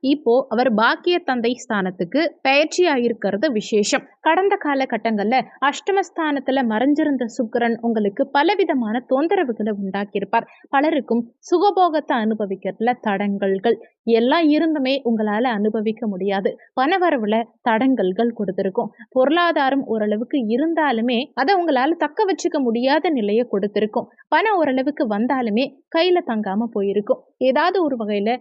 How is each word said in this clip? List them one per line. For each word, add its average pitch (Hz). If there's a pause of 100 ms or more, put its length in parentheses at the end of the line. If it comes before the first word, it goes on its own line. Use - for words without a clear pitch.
(140)
இப்போ 240 (200)
அவர் 247 (100)
பாக்கிய 320 (120)
தந்தை 247 (120)
ஸ்தானத்துக்கு 190 (240)
பெயர்ச்சி 311 (100)
ஆயிருக்கிறது 226 (120)
விசேஷம். 208 (220)
கடந்த 381 (100)
காலகட்டங்கள்ல 233 (320)
அஷ்டமஸ்தானத்துல 285 (100)
மறைஞ்சிருந்த 277 (120)
சுக்கிரன் 233 (100)
உங்களுக்கு 214 (140)
பலவிதமான 285 (100)
தொந்தரவுகளை 262 (100)
உண்டாக்கியிருப்பார். 196 (260)
பலருக்கும் 277 (280)
சுகபோகத்தை 339
அனுபவிக்கிறதுல 214 (120)
தடங்கல்கள் 196 (400)
எல்லாம் 294 (100)
இருந்துமே 302 (140)
உங்களால 214 (140)
அனுபவிக்க 214 (100)
முடியாது. 196 (300)
பணவரவுல 285 (340)
தடங்கல்கள் 226
கொடுத்திருக்கும். 196 (240)
பொருளாதாரம் 285 (100)
ஓரளவுக்கு 214 (180)
இருந்தாலுமே 269 (240)
அதை 349
உங்களால 311
தக்க 302
வச்சுக்க 320
முடியாத 262
நிலையை 214
கொடுத்திருக்கும். 208 (260)
பணம் 403
ஓரளவுக்கு 285 (100)
வந்தாலுமே 240 (320)
கையில 359 (120)
தங்காம 214
போயிருக்கும். 202 (280)
ஏதாவது 320
ஒரு 262
வகையில 208 (100)